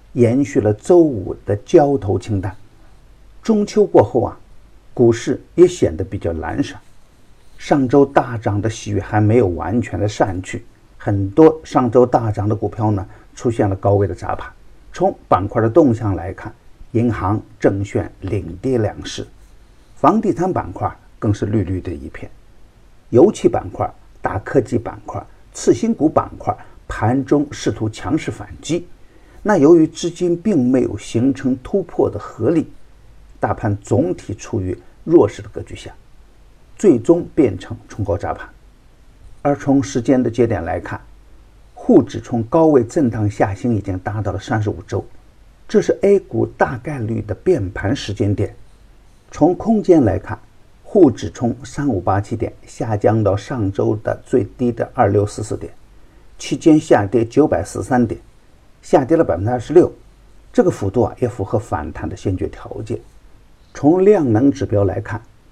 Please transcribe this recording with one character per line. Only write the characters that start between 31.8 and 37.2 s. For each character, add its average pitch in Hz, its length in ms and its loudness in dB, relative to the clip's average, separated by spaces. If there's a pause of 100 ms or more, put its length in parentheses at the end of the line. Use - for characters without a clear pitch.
破 - 260 0
的 104 80 -8
合 123 320 -4
力， 160 160 0 (720)
大 110 140 -2
盘 104 240 -4
总 180 380 0
体 - 200 -12
处 - 280 -6
于 92 140 -6 (280)
弱 110 240 6
势 - 140 -14
的 101 80 -18
格 - 100 -12
局 - 160 -14
下， - 180 -16 (800)
最 160 240 4
终 165 260 2 (100)